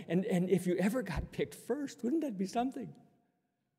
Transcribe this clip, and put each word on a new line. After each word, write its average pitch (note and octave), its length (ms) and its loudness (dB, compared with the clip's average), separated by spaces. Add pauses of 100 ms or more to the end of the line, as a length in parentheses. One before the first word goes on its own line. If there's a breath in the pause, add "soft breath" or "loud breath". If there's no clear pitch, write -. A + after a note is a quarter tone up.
and, F3+ 200 2
and F#3 220 2
if F#3 160 4
you F3+ 120 2
ever G#3+ 260 2
got - 300 -6
picked - 240 -2
first, C#4 480 -6
wouldn't D4 180 2
that A#3+ 160 -4
be F#3+ 80 0
something? A#3+ 460 -4 (880)